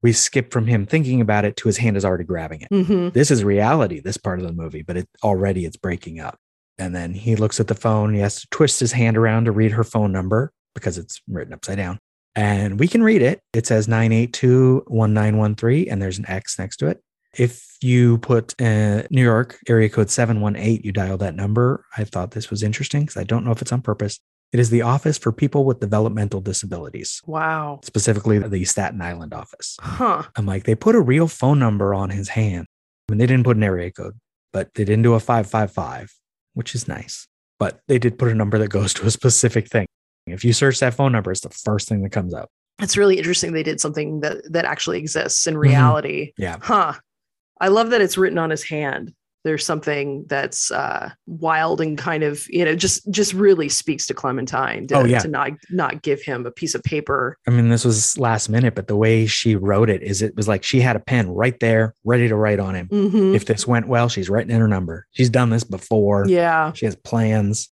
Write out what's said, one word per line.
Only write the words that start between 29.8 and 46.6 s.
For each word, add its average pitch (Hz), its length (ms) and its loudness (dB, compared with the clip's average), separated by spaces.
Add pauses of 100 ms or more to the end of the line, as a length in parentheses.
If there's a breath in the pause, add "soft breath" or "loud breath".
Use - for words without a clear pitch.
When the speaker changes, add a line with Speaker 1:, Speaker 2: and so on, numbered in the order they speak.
Speaker 2:
Huh. 214 440 -2 (120)
Speaker 1:
I'm 107 80 -2
like, 98 200 -4
they 113 100 2
put 220 200 2
a 233 60 6
real 147 260 4
phone 143 320 2
number 101 360 2
on 98 160 -4
his 98 180 -6
hand. 95 380 -2 (420)
I 107 40 -2
mean, 104 60 0
they 120 80 4
didn't 127 180 4
put 120 120 4
an 107 60 2
area 92 280 -2
code, 92 220 -12 (400)
but 95 220 -4
they 110 100 0
didn't 110 200 2
do 117 100 6
a 110 60 2
five 117 280 0
five 107 240 -2
five, 64 400 -10 (420)
which - 200 -10
is 120 120 -6
nice. - 400 -14 (320)
But - 300 -4
they 131 100 4
did 117 200 0
put 123 120 0
a 110 40 0
number 107 240 0
that 107 100 0
goes 101 260 -2
to - 120 -4
a - 40 2
specific - 580 2
thing. 104 180 0 (400)
If 90 180 -12
you 120 80 4
search 135 280 2
that 123 140 2
phone 139 180 2
number, 95 200 -2
it's 92 80 -6
the - 80 -14
first - 400 -4
thing 101 140 -2
that 98 100 -6
comes 90 220 -4
up. - 140 -12 (300)
Speaker 2:
It's 196 200 -2
really 196 180 6
interesting 175 380 -2
they 160 100 -2
did 156 160 -4
something 151 400 -4
that, 151 320 -6
that 170 140 0
actually 165 320 -4
exists - 480 -2
in 160 80 -2
Speaker 1:
Mm-hmm. 156 80 -4
Speaker 2:
reality. 147 760 2
Speaker 1:
Yeah. 90 240 -8